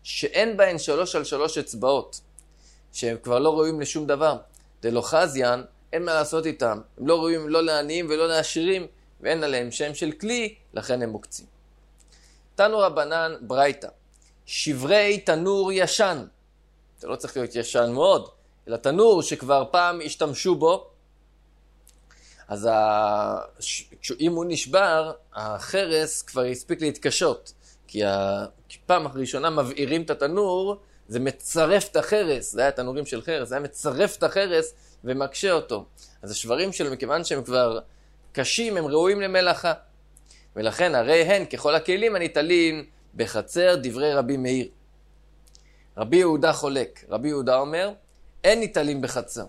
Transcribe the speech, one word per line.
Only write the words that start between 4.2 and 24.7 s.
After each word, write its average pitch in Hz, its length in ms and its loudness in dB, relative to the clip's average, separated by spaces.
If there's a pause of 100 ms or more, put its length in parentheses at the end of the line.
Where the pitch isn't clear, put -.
דלא 117 180 0
חזיין, 131 640 0 (280)
אין 170 120 -4
מה 165 100 -2
לעשות 156 320 0
איתם. 117 340 -2 (180)
הם 127 80 -6
לא 165 120 4
ראויים 160 300 -2
לא 165 140 2
לעניים 156 480 -2
ולא 160 180 2
לעשירים, 165 580 0 (340)
ואין 156 240 0
עליהם 123 260 -2
שם 147 240 -6
של 156 180 -4
כלי, 220 420 -4 (200)
לכן 123 280 -4
הם 117 80 -4
מוקצים. - 360 -14 (1080)
תנו 214 240 4
רבנן 160 600 0
ברייתא, 131 480 0 (580)
שברי 190 720 0
תנור 190 540 0
ישן. 180 540 0 (720)
זה - 100 -16
לא 127 80 -6
צריך - 200 -10
להיות 120 200 -6
ישן 120 360 0
מאוד, 160 360 2 (400)
אלא 113 80 -4
תנור 175 460 4
שכבר 135 480 0
פעם 175 340 2
השתמשו 151 500 -2
בו, 160 360 2 (1600)
אז 104 220 -4
ה-, 107 680 2 (220)
ש-, - 240 -8 (160)
כש-, - 200 -8
אם 170 120 2
הוא 170 160 -2
נשבר, 160 640 0 (220)